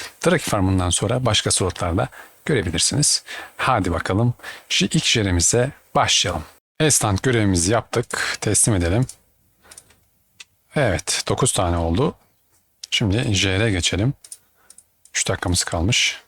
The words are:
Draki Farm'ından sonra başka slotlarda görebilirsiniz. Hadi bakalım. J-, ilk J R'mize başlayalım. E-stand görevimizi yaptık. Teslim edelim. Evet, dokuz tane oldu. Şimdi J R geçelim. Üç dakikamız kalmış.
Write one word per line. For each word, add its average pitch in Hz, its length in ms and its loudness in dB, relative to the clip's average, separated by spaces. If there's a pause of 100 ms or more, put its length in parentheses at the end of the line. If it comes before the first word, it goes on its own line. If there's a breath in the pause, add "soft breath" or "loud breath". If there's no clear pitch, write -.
(280 loud breath)
Draki 175 240 2
Farm'ından 92 400 2
sonra 123 360 0
başka 104 240 2
slotlarda 92 580 0 (360 loud breath)
görebilirsiniz. - 800 0 (320 loud breath)
Hadi 104 360 0
bakalım. 107 420 0 (340 loud breath)
J-, - 180 0
ilk 165 180 0
J 113 200 2
R'mize 98 460 2 (240)
başlayalım. 95 500 0 (360)
E-stand 113 420 2
görevimizi 101 500 2
yaptık. - 680 -2
Teslim 107 340 2
edelim. 92 320 2 (1700 loud breath)
Evet, 110 520 -2
dokuz 131 240 0
tane 85 240 0
oldu. 85 380 0 (760)
Şimdi 110 440 0
J 95 260 0
R 113 100 2
geçelim. 95 440 0 (1000 loud breath)
Üç - 140 -4
dakikamız 92 360 -2
kalmış. - 640 -2